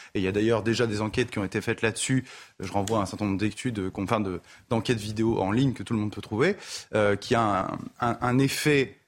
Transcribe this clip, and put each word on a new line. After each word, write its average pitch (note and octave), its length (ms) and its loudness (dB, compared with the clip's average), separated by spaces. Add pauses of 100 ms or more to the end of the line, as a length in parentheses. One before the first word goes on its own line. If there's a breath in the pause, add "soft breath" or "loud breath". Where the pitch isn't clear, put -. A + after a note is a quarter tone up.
(140 loud breath)
et A2 40 0
il G2 40 0
y F#2 60 2
a F#2+ 40 0
d'ailleurs G#2+ 300 4
déjà A2+ 240 2
des G#2 140 -2
enquêtes A2 300 -2
qui - 80 -4
ont G2+ 60 0
été F#2+ 180 -2
faites A2+ 180 -2
là-dessus, A#2+ 440 0 (360 loud breath)
je F#2+ 100 -8
renvoie G2+ 280 0
à G2+ 40 0
un F#2+ 40 -2
certain G#2 180 -6
nombre G2 140 0
d'études, G#2+ 400 -2
euh, F#2+ 160 -4
enfin G#2+ 260 0
de, F#2 220 -4 (260 loud breath)
d'enquêtes A#2 300 0
vidéo G#2+ 420 0
en F#2+ 100 0
ligne B2+ 220 2
que G#2+ 100 -8
tout A2 120 -4
le A2 60 0
monde G#2 120 -2
peut - 80 -10
trouver, D3+ 360 0 (380 loud breath)
euh, G#2 220 4
qu'il - 160 -2
y A2+ 40 4
a A#2 60 4
un, G2 360 0 (220)
un, A#2+ 200 0
un B2 180 2
effet C3+ 680 2